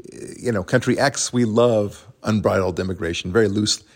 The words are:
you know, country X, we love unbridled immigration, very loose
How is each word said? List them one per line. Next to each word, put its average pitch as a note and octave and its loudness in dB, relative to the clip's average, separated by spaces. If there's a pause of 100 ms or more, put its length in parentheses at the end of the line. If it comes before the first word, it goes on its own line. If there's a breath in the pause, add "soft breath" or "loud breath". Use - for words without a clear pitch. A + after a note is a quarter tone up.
(380)
you B2 -2
know, G2+ -2
country B2 0
X, - -2
we B2 2
love A2 2 (180)
unbridled G2 0
immigration, F2+ -4
very A2 4
loose G#2 -2 (120 soft breath)